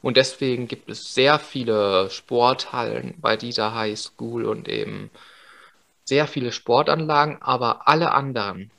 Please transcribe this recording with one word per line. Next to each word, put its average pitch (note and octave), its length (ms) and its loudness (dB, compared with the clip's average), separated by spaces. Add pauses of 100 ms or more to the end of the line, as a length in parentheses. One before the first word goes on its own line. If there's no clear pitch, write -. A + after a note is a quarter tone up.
Und B2+ 140 0
deswegen B2+ 520 -2
gibt - 220 -14
es - 240 -12
sehr C#3+ 240 6
viele G#2 720 2
Sporthallen A#2+ 1080 0
bei A2 160 2
dieser A2+ 380 -4
Highschool A2+ 680 -6
und - 240 -4
eben G#2 420 -6 (960)
sehr C#3+ 240 2
viele B2+ 240 -4
Sportanlagen, D3+ 920 2
aber B2 460 0
alle D#3+ 240 4
anderen G#2 680 -2